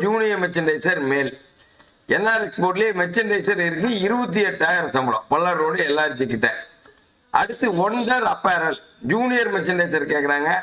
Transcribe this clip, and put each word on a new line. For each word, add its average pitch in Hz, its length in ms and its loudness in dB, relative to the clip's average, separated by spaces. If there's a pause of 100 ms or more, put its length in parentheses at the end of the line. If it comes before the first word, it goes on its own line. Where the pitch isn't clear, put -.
ஜூனியர் 214 380 0
மெர்ச்சன்டைசர் 165 600 0 (100)
மேல், 139 200 0 (840)
என் 202 180 2
ஆர் 220 120 0
எக்ஸ்போர்ட்லயே 196 540 0
மெர்ச்சன்டைசர் 196 680 0
இருக்கு, 170 220 -2 (160)
இருபத்தி 214 340 0 (100)
எட்டாயிரம் 165 480 0
சம்பளம், 120 340 -2
பல்லர் 165 300 2
ரோடு, 156 160 0 (100)
எல் 147 160 2
ஆர் 143 160 -2
ஜி 131 140 0
கிட்ட. 113 140 0 (920)
அடுத்து 226 260 -2 (200)
ஒண்டர் 233 480 0
அப்பேரல் 165 440 0 (340)
ஜூனியர் 240 440 2
மெர்ச்சன்டைசர் 170 580 0
கேக்குறாங்க, 143 380 0 (100)